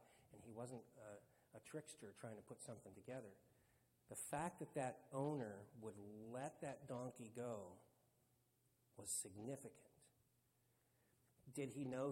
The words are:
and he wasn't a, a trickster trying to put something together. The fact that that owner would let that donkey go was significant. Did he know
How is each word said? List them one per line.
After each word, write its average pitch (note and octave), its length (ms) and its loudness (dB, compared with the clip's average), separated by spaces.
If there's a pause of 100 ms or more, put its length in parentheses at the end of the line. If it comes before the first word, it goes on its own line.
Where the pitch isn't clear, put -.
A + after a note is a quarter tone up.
(340)
and G#2 100 -12
he A#2 80 -10
wasn't A#2+ 300 -2 (160)
a, G#2+ 600 -10
a - 20 -8
trickster A#2+ 600 -6
trying A2 180 -2
to G#2 40 -6
put A2 220 -8
something G#2+ 320 -6
together. A2+ 340 -4 (800)
The A2 60 -6
fact E3 460 4
that C#3+ 120 -2
that B2+ 240 6 (160)
owner C3+ 440 6 (220)
would G#2+ 140 -2 (400)
let C3+ 280 0
that C#3+ 260 -2
donkey B2 480 -2
go A2+ 420 0 (1200)
was - 140 -2
significant. A2 640 0 (1800)
Did C#3 160 4
he C3+ 160 2
know C3 260 6